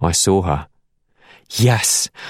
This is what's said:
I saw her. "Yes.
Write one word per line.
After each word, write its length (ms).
I 100
saw 300
her. 260
"Yes. 580